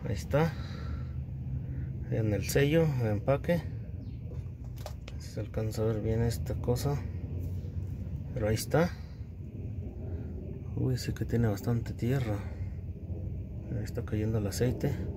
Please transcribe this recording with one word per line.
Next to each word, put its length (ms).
Ahí 100
está, 380
en 220
el 160
sello 380
de 240
empaque, 520
si 120
se 100
alcanza 420
a 40
ver 140
bien 220
esta 320
cosa, 420
pero 160
ahí 60
está. 360
Uy, 200
sí 160
que 120
tiene 240
bastante 440
tierra. 460
Ahí 80
está 200
cayendo 340
el 80
aceite 500